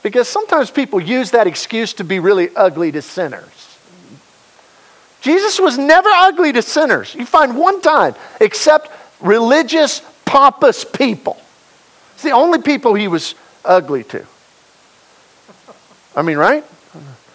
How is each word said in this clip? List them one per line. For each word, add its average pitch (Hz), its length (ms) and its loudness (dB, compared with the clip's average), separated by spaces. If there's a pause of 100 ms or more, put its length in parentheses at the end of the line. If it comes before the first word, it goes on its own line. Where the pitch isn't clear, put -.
Because 220 260 -2
sometimes 349 420 -4
people 214 300 -4
use 202 320 -4
that 233 140 2
excuse 220 480 -6
to 196 100 -10
be 180 140 -4
really 180 360 0
ugly 165 380 -2
to 147 100 -8
sinners. - 760 -12 (1400)
Jesus 381 400 0
was 285 180 0
never 320 300 4
ugly 359 440 4
to 233 100 0
sinners. 214 520 -2
You 247 100 -12
find 269 320 2
one 370 240 0
time, 226 360 2 (240)
except 302 500 2 (300)
religious, 240 840 0 (220)
pompous 269 600 2
people. - 560 -4 (720)
It's - 100 -12
the 294 80 -4
only 311 280 2
people 254 340 0
he 208 120 -2
was 170 300 -6 (280)
ugly 143 400 0
to. - 220 -12 (1900)
I 147 80 -2
mean, 160 140 -4
right? 240 280 2 (720)